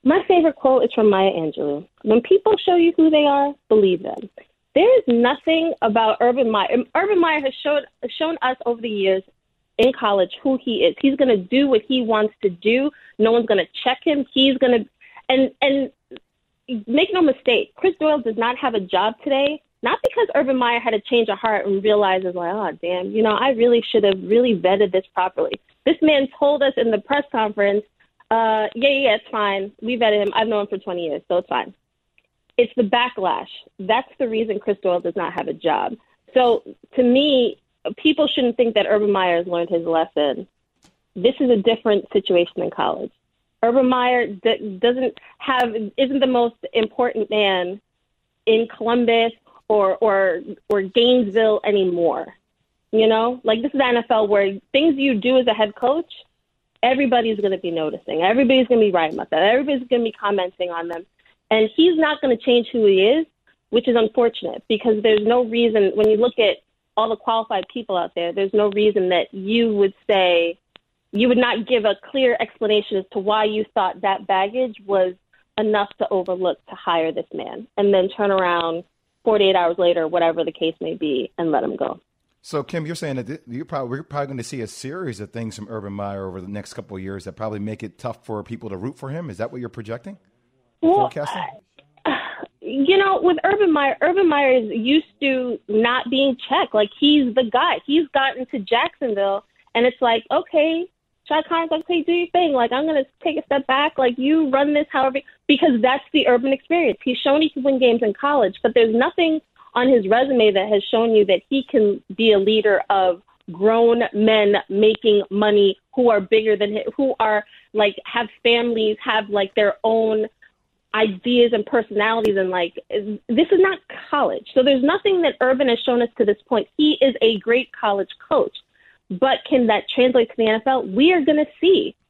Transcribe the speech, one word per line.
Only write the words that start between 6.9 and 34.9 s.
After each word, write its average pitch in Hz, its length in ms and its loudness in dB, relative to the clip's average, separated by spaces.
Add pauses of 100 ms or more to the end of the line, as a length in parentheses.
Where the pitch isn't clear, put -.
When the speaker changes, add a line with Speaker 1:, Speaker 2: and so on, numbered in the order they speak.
Speaker 1:
Urban 381 280 0
Meyer 320 180 0
has 269 140 -6
showed, 294 320 -4 (240)
shown 320 320 -4
us 254 240 -2
over 233 160 -4
the 226 80 -6
years 190 340 0 (540)
in 254 160 4
college 202 400 0 (100)
who 269 140 0
he 226 260 -2
is. 170 160 2
He's 269 160 2
gonna 262 220 2
do 254 320 0
what 220 140 2
he 262 180 -2
wants 214 400 -2
to 202 80 0
do. 233 420 -2 (260)
No 220 140 2
one's 233 140 2
gonna 196 220 0 (140)
check - 220 -2
him. 285 300 0
He's 269 240 2
gonna, 269 260 2 (460)
and, 262 220 2 (100)
and 277 280 0 (960)
make 320 280 0
no 370 80 2
mistake, 262 540 0
Chris 359 220 0
Doyle 302 220 0
does 226 160 -6
not 233 220 -2
have 254 160 -4
a 214 80 -2
job 190 420 -2
today, 285 380 -2 (200)
not 247 220 -2
because 453 320 -2
Urban 262 220 0
Meyer 240 220 0
had 233 140 -2
a 208 60 0
change 233 300 0
of 196 80 -2
heart 220 280 -2
and 196 180 -2
realizes, 190 520 0
like, 175 180 -4
"Oh, 190 280 -6
damn, 180 300 -6
you 220 120 0
know, 214 80 2
I 220 200 0
really 240 300 2
should 214 220 -2
have 190 200 0
really 220 360 2
vetted 190 320 0
this 185 220 -2
properly." 185 400 -4 (320)
This 330 160 2
man 294 260 2 (100)
told 285 240 0
us 277 140 0
in 233 160 0
the 208 80 0
press 285 320 -4
conference, 208 540 -2 (440)
uh, 220 460 0
"Yeah, 254 140 2
yeah, 269 100 0
yeah, 240 160 2
it's 220 140 -8
fine. 202 420 -4 (100)
We 233 160 -6
vetted 214 240 2
him. 202 140 -2
I've 226 140 0
known 208 120 -2
him 202 60 -6
for 202 100 -8
twenty 175 300 -8
years, 147 220 -6
so 180 80 0
it's - 100 -4
fine." 123 260 -6 (840)
It's 233 180 2
the 247 80 0
backlash. 202 640 -2 (320)
That's 220 380 -2
the 262 100 -2
reason 220 320 -4
Chris 202 240 -4
Doyle 180 160 0